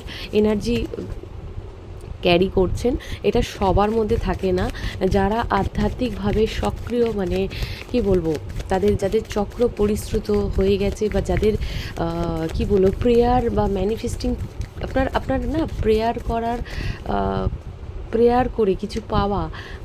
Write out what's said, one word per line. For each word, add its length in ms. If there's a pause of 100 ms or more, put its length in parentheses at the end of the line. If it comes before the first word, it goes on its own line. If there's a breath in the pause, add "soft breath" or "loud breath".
(320 loud breath)
এনার্জি 540 (1400)
ক্যারি 340
করছেন, 400 (280 loud breath)
এটা 180
সবার 500
মধ্যে 260
থাকে 340
না। 180 (400 loud breath)
যারা 400
আধ্যাত্মিকভাবে 1000
সক্রিয়, 640
মানে 360 (440 loud breath)
কি 100
বলবো, 340 (340)
তাদের 280
যাদের 320
চক্র 480
পরিশ্রুত 540
হয়ে 460
গেছে 320
বা 120
যাদের, 320 (440 loud breath)
আহ, 560
কি 120
বলবো, 340
প্রেয়ার 500
বা 180
ম্যানিফেস্টিং, 680 (480)
আপনার, 300
আপনার 260
না 280 (140)
প্রেয়ার 380
করার, 380 (480 loud breath)
আহ, 420 (640)
প্রেয়ার 380
করে 240
কিছু 360
পাওয়া 400 (360 loud breath)